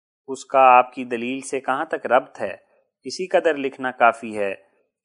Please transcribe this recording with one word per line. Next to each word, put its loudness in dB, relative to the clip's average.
اس -12
کا 2
آپ 6
کی -10
دلیل -8
سے -10
کہاں -6
تک -8
ربط 0
ہے، -8
اسی -8
قدر 0
لکھنا -6
کافی 0
ہے -4